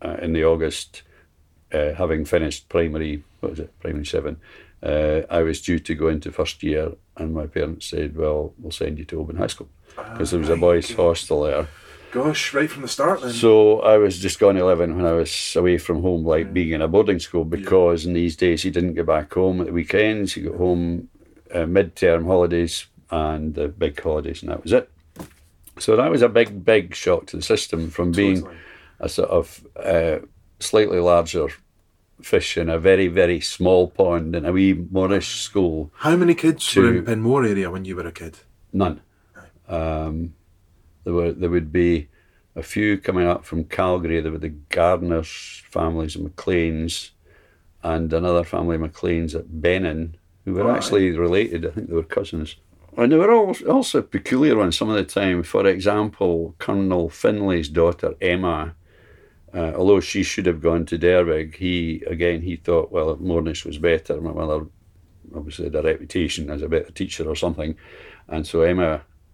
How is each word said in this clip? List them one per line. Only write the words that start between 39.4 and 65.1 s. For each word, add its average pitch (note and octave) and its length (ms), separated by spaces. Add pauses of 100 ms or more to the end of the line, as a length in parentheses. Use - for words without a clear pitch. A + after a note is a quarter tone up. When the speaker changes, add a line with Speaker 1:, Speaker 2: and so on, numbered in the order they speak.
Speaker 1:
Um, D#2+ 560 (720)
there F2 100
were, E2+ 180
there F2+ 160
would E2 240
be F2 360 (480)
a D#2+ 60
few G#2 360
coming F#2 280
up F2 200
from E2 180
Calgary. F2 560
There D#2+ 120
were D#2+ 60
the D#2+ 140 (160)
Gardners E2+ 1040
families E2 460
and E2 180
McLeans, E2 760 (760)
and E2 280
another F2 320
family, E2+ 320
McLeans E2 580
at D#2+ 280
Bennin, E2 540 (280)
who F#2+ 100
were F#2 100
Speaker 2:
Oh, A#2 60
aye. B2 60
Speaker 1:
actually F#2+ 360
related. E2+ 520
I D#2+ 60
think - 180
they E2 60
were E2 80
cousins. - 540 (400)
And A#2+ 160
they D#3 40
were F#3 140
al-, A3 240 (160)
also G#3+ 320
peculiar B2+ 540
ones F#2+ 200
some A2 140
of A2 60
the F#2+ 80
time. F#2 400
For G2+ 240
example, F#2+ 920
Colonel F#2+ 500
Finlay's F#2+ 600
daughter, E2 520
Emma, F2 540 (800)
uh, D#2+ 220
although F#2+ 240
she F#2+ 220
should F#2+ 220
have E2+ 160
gone E2 240
to E2 140
Derwig, E2 560
he, F2 520
again, E2+ 360
he F2+ 140
thought, E2 360
well, D#2+ 240
Mornish E2 480
was D2+ 140
better. D#2+ 420
My D#2+ 120
mother D#2 340 (680)